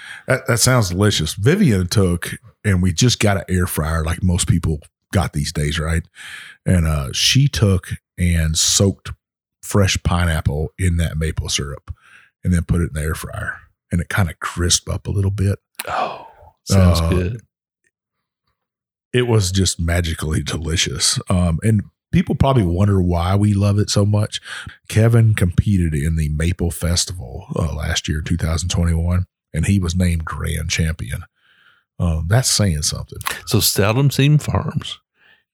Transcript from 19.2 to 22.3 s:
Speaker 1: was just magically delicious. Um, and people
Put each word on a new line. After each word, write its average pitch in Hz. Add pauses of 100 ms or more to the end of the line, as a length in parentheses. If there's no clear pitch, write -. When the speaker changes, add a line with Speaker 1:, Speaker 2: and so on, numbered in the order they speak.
Speaker 1:
was 107
just 95
magically 82
delicious. 80 (100)
Um, 87
and 107 (280)
people 185